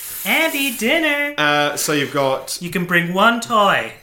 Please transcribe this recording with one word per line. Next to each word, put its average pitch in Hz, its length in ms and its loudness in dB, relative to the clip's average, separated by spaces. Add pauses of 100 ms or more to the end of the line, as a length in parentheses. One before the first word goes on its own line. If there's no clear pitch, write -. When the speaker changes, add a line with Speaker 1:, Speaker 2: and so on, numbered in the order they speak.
(260)
Speaker 1:
Andy, 277 500 0
dinner! 294 640 0
Speaker 2:
Uh, 147 400 2
so - 160 -2
you've 139 180 0
got 135 480 -2
Speaker 1:
You 175 120 -10
can 175 140 -2
bring 170 280 0
one 226 260 4
toy. 196 640 2